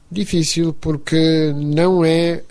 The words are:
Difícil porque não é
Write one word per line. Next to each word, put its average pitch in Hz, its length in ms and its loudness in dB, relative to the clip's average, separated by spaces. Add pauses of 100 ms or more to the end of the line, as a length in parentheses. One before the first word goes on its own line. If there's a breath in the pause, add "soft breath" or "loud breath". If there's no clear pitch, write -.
(120)
Difícil 165 600 -2
porque 160 840 0
não 165 480 2
é 165 480 0